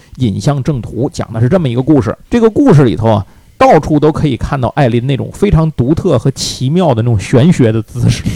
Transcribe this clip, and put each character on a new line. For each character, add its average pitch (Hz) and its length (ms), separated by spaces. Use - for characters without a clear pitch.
引 104 240
向 143 200
正 131 220
途， 107 300
讲 - 200
的 113 80
是 123 80
这 185 120
么 151 80
一 117 80
个 127 40
故 135 220
事。 - 100
这 240 120
个 220 100
故 254 240
事 147 80
里 107 140
头 110 120
啊， 104 160
到 262 220
处 151 220
都 151 100
可 - 160
以 127 100
看 - 240
到 120 100
艾 143 180
琳 117 180
那 139 100
种 110 160
非 202 160
常 160 240
独 - 220
特 147 240
和 139 140
奇 - 360
妙 165 240
的 110 100
那 117 40
种 120 100
玄 127 360
学 - 180
的 110 100
姿 117 300
势。 - 140